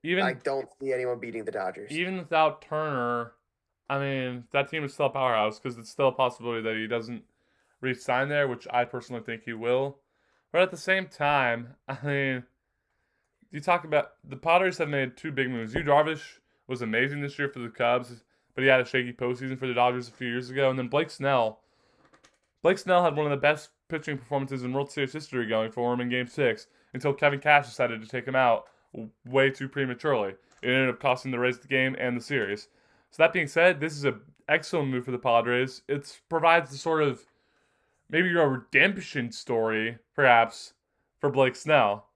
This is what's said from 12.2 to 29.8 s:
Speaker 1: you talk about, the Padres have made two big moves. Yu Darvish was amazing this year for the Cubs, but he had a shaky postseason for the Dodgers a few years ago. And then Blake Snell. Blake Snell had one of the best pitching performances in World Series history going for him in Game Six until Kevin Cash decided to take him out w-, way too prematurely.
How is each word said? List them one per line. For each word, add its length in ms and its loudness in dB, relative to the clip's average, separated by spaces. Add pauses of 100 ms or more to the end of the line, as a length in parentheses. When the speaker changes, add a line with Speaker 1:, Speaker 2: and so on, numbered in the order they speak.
Speaker 1:
you 80 -12
talk 240 0
about, 300 -2 (100)
the 120 -16
Padres 420 2
have 100 -2
made 280 -2
two 140 -10
big 200 -2
moves. 240 -8
Yu 80 -2
Darvish 560 0 (280)
was 160 -8
amazing 380 -2
this 180 -8
year 100 -2
for 100 -10
the 100 -10
Cubs, 560 -2 (300)
but 80 -4
he 60 4
had 120 8
a 40 0
shaky 280 -2
postseason 460 -6
for 80 -8
the 80 -4
Dodgers 340 2
a 40 -20
few 160 -8
years 220 -6
ago. 200 2
And 80 -4
then 100 -6
Blake 220 0
Snell. 500 0 (1000)
Blake 160 4
Snell 260 4
had 120 2
one 100 0
of 40 0
the 60 0
best 340 0 (180)
pitching 300 -6
performances 460 -6
in 80 -6
World 180 -4
Series 220 -4
history 340 -6
going 240 0
for 220 -2
him 80 -2
in 80 -4
Game 180 -2
Six 400 0 (280)
until 180 -2
Kevin 280 2
Cash 260 4
decided 360 -2
to 60 -18
take 180 -8
him 100 -2
out 300 4 (260)
w-, 180 -12 (140)
way 260 4
too 180 -10
prematurely. 680 -2 (280)